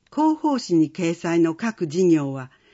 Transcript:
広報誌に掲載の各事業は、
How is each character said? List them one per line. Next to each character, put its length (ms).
広 280
報 180
誌 160
に 180
掲 220
載 260
の 140
各 320
事 200
業 260
は、 180